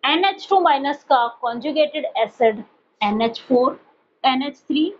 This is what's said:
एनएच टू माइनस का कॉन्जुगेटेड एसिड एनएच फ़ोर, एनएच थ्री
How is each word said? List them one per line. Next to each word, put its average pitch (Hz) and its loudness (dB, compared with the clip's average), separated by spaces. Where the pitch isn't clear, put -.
एनएच 339 0
टू 392 4
माइनस 285 0
का 247 2
कॉन्जुगेटेड 285 -2
एसिड 220 0
एनएच 220 -2
फ़ोर, 254 0
एनएच 269 -2
थ्री 311 -2